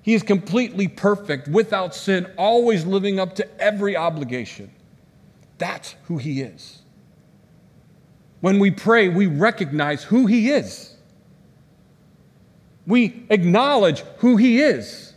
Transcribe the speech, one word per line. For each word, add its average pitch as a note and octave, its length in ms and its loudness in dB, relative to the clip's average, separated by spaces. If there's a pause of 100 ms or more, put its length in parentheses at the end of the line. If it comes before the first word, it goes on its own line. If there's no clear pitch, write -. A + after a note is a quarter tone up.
He A3 140 0
is A3 80 2
completely G3 640 -2
perfect, E3 600 -4
without G3 460 0
sin, F3+ 440 -4
always A3 480 2
living F#3+ 340 -2
up F#3 140 -6
to - 260 -8
every G3+ 340 -2
obligation. C3 760 -6 (880)
That's - 460 -10
who E3+ 120 -8
he C3+ 240 -8
is. - 400 -16 (1600)
When F#3+ 180 2
we G3 120 4
pray, A3 380 2
we F#3 180 2
recognize D3+ 800 -2
who - 220 4
he A3 240 2
is. C3+ 460 -4 (1900)
We A3 440 0
acknowledge G3+ 680 2 (180)
who B3 180 4
he A#3+ 260 4
is. D#3 540 -2